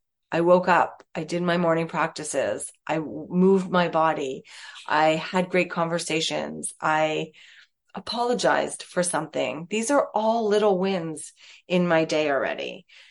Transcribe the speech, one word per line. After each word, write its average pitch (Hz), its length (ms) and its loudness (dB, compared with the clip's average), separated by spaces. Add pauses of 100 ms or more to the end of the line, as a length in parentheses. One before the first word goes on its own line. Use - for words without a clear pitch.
(320)
I 165 100 0
woke 180 260 6
up, 170 360 2 (120)
I 175 80 -6
did 175 180 -4
my 175 160 2
morning 165 300 2
practices, 151 840 -4 (160)
I 156 100 -2
w-, 151 340 -8
moved 185 420 4
my 175 160 4
body, 156 560 0 (420)
I 156 260 4
had 180 380 -2
great 180 220 0
conversations, 160 1080 -4
I 156 500 0 (640)
apologized 185 880 -2
for - 180 -4
something. 151 680 -4
These 226 220 -2
are 285 220 2
all 220 360 0
little 202 280 4
wins 180 540 -4 (380)
in 180 180 2
my 165 160 4
day 156 260 0
already. 120 560 -4 (260)